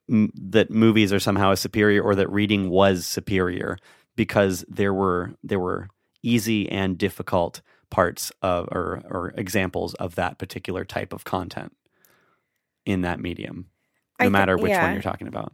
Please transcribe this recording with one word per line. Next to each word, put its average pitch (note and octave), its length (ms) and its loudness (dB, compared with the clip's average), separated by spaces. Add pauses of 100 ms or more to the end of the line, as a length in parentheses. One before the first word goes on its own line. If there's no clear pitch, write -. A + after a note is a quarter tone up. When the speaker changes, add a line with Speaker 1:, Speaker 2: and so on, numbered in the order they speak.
(100)
Speaker 1:
m-, G#2+ 240 4
that F#2+ 360 2
movies A2 420 6
are G2 80 2
somehow G2 340 2
superior G#2 480 2
or G#2 140 2
that F#2+ 140 0
reading G2+ 400 0
was F#2 360 4
superior, F#2+ 720 -2 (380)
because G2+ 520 2
there G2+ 240 0
were, F#2 400 -2 (120)
there G2+ 160 -2
were F#2+ 280 -4 (340)
easy A2 480 0
and F#2+ 280 -2
difficult F2+ 640 -2 (280)
parts F2 400 0 (120)
of, F2+ 280 0
or, F2 380 -6
or F2+ 280 -6
examples F#2 580 -4
of F#2 220 -8
that F2 220 -4
particular F#2 460 -8
type F#2+ 300 -6
of - 100 -16
content - 500 -8 (1120)
in G2 160 0
that F2 180 -2
medium, F2 480 -10 (540)
Speaker 2:
I - 40 4
Speaker 1:
no - 40 4
Speaker 2:
thi-, G3 40 2
Speaker 1:
matter F#3+ 260 4
which G#3+ 120 0
Speaker 2:
yeah. F3+ 140 2
Speaker 1:
one E3+ 80 0
you're - 100 -4
talking - 240 -6
about. - 280 -10